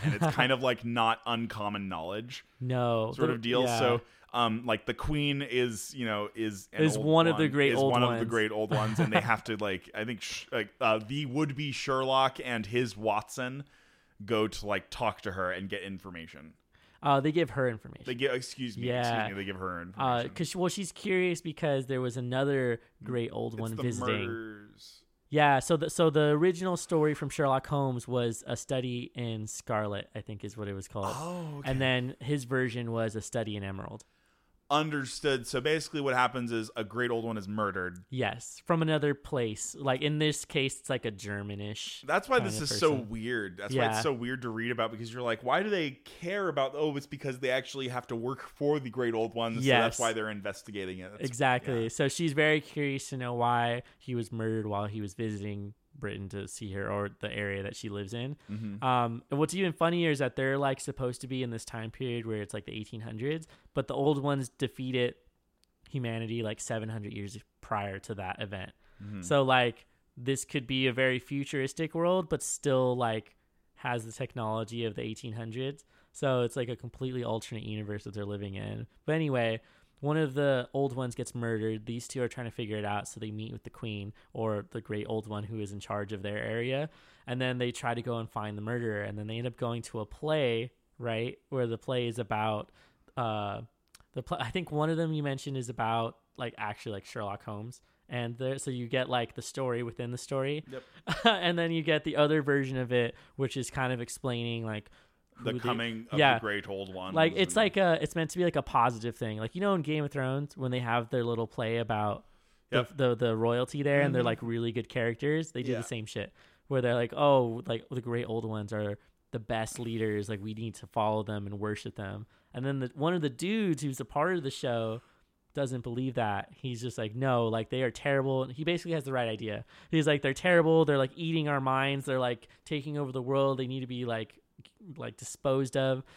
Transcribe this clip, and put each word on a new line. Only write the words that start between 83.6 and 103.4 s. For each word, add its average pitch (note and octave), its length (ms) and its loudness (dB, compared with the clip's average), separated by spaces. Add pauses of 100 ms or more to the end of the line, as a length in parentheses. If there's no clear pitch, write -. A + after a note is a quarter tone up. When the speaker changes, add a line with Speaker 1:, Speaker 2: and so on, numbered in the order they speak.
Speaker 2:
the - 60 -12
queen G#2 420 -8 (200)
or G#2+ 380 -2
the A#2 100 -8
great G#2+ 280 -6
old A2 200 -2
one G#2 160 -4
who G#2+ 160 -6
is G2+ 120 -6
in G2+ 80 -8
charge G#2 320 -4
of G2 100 -6
their G#2 160 -4
area. A#2+ 500 -2 (380)
And B2+ 140 -4
then B2+ 180 0
they B2 120 0
try A#2+ 240 -2
to A#2 80 -4
go A#2 160 -4
and A2+ 100 -6
find G#2 300 -6
the G#2+ 40 -6
murderer, A2+ 400 -2
and G#2 160 -6
then G#2+ 80 -6
they A2 120 -6
end A#2+ 80 -4
up A#2 100 -6
going A#2 260 -2
to A2 180 -8
a G#2 60 -4
play, B2+ 640 0 (260)
right, A#2 400 -2 (120)
where B2+ 160 0
the A2+ 120 -2
play B2 300 0
is A2+ 100 -2
about, A2 520 -2 (460)
uh, G#2+ 440 -2 (540)
the C3 80 -4
pl-, - 180 -4
I A#2 100 -4
think F3+ 220 -4
one D3+ 180 2
of E3 60 0
them D#3+ 160 0
you D3+ 100 0
mentioned C#3 340 -4
is B2 120 -4
about, A2+ 480 0 (200)
like, A#2+ 220 -6
actually, G#2+ 340 -6
like, G2+ 120 -8
Sherlock G2+ 400 -8
Holmes. A2 360 -10 (280)
And A#2+ 300 -4
there, C3 200 -2
so C3+ 140 -4
you B2 160 -4
get, B2+ 200 0
like, B2 260 0
the A2+ 80 -8
story B2 420 -2
within A#2+ 260 -6
the B2 80 -4
story. C#3+ 520 -2
Speaker 1:
Yep. C3 120 -10 (220)
Speaker 2:
<laughs> - 200 -2
And F3+ 340 4
then E3 120 2
you E3 120 2
get D3+ 220 4
the D#3 120 -2
other D3+ 260 6
version C3+ 340 2
of B2+ 160 0
it, A#2+ 220 4 (220)
which C3+ 200 -2